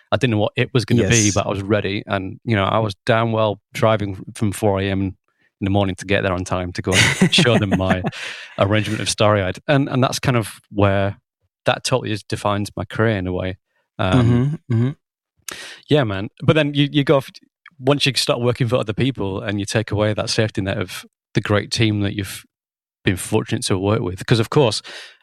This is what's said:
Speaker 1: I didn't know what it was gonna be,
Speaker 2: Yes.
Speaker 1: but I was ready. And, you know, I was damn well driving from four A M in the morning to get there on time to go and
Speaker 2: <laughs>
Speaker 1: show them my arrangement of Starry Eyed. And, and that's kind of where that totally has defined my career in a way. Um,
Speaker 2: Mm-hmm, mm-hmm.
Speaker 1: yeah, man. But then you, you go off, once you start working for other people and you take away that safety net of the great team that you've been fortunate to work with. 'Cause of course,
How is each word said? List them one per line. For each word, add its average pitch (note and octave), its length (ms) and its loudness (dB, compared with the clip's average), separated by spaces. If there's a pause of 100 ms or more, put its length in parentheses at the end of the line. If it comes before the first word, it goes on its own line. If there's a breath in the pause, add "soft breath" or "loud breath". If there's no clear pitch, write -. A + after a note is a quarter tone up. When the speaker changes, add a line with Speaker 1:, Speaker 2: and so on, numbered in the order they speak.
(100)
Speaker 1:
I G#2+ 60 2
didn't B2 160 2
know G#2+ 60 2
what G#2 180 0
it A#2+ 160 0
was A#2+ 140 2
gonna A#2 200 2
be, A2+ 180 4
Speaker 2:
Yes. G#2 100 2
Speaker 1:
but G2+ 120 0
I - 40 -2
was G2 120 -4
ready. G2+ 440 -2
And, G2 380 -4
you A#2 120 0
know, G2 80 2
I G#2 140 2
was G#2+ 160 -2 (100)
damn A2+ 260 2
well A2 300 0 (140)
driving G#2 500 0 (100)
from G2+ 180 -2
four G2 280 0
A G2 100 -2
M G2 120 -2
in - 640 -10
the F#2+ 60 0
morning G2 260 2
to - 100 -14
get G2+ 160 2
there F#2+ 100 0
on F2+ 120 -2
time F2+ 280 -4
to - 100 -8
go F#2+ 100 -2
and A#2 420 2
Speaker 2:
<laughs> - 0 -
Speaker 1:
show B2+ 240 4
them G2+ 180 0
my F#2 260 0 (560 loud breath)
arrangement G#2 440 2
of G2+ 80 -4
Starry G#2 320 2
Eyed. F#2 160 -4 (100)
And, C#3+ 200 2
and C3 140 0
that's - 160 0
kind B2+ 180 0
of - 240 -4 (100)
where G2+ 480 0 (480)
that - 180 0
totally - 260 0
has G#2 120 -4
defined G#2 520 -2
my G2 120 -6
career A2 320 0
in F2+ 80 -4
a F#2 60 -4
way. F#2 260 -6 (400)
Um, A#2+ 600 2 (120)
Speaker 2:
Mm-hmm, A#2+ 40 0
mm-hmm. A#2+ 160 2 (960 loud breath)
Speaker 1:
yeah, C#3+ 160 4
man. G2 240 -4 (140)
But D#3+ 120 4
then D3 200 2
you, C#3+ 160 2
you C#3+ 140 2
go D3+ 140 4
off, - 120 -4 (480)
once C3+ 280 2
you C#3+ 80 2
start C3 260 0
working A#2+ 280 0
for A#2+ 80 2
other A2 160 -2
people G#2 480 -2
and G2+ 200 -4
you G2 60 -4
take - 240 -2
away G#2+ 240 0
that G#2 160 -4
safety G#2+ 320 -2
net G2 160 -2
of - 260 -8 (300)
the A#2 60 2
great G#2 300 0
team G#2+ 300 2
that G2 140 -2
you've - 300 -8 (600)
been F#2+ 120 2
fortunate A2 480 -2
to G2+ 140 0
work G2+ 220 0
with. G2 260 -8
'Cause A#2 140 4
of A2 100 -2
course, C3 320 2 (400 loud breath)